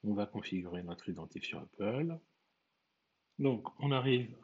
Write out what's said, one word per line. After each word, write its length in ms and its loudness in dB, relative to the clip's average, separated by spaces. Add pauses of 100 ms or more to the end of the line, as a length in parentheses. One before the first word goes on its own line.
On 100 2
va 120 2
configurer 560 -4
notre 280 -8
identifiant 520 -6
Apple. 560 -2 (1200)
Donc 300 2 (120)
on 120 2
arrive 520 4